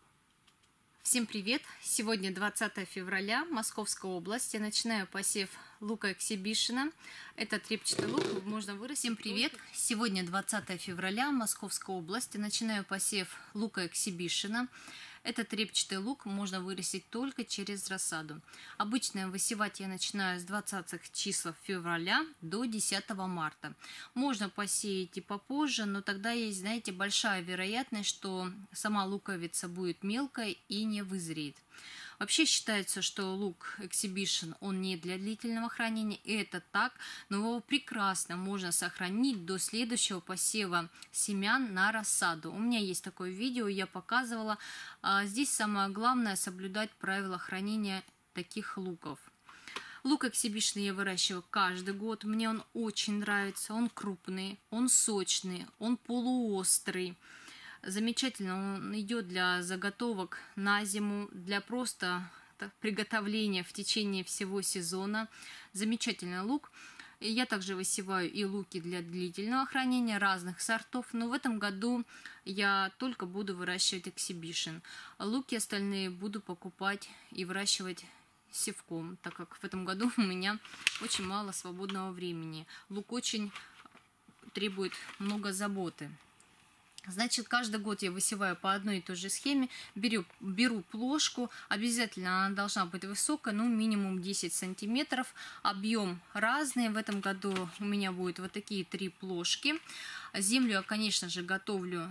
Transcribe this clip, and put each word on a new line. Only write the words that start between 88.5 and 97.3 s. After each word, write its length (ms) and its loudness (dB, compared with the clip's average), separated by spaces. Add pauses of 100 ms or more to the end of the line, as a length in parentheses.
по 180 2
одной 260 2
и 20 -2
той 140 -6
же 140 -6
схеме. 400 2 (260)
Беру, 280 2 (160)
беру 420 2
плошку. 680 2 (180)
Обязательно 800 2
она 100 2
должна 300 2
быть 200 -4
высокая, 500 0
ну, 120 4
минимум 540 4
десять 320 0
сантиметров. 800 0 (300)
Объём 580 2 (120)
разный. 560 4
В 80 0
этом 220 0
году 500 0 (100)